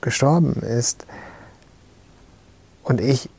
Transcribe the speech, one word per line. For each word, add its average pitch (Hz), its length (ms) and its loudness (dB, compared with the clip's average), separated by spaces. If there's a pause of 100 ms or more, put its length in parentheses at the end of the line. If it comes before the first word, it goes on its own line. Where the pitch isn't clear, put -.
gestorben 143 600 2
ist - 440 -4 (1800)
und 117 180 0
ich 127 380 0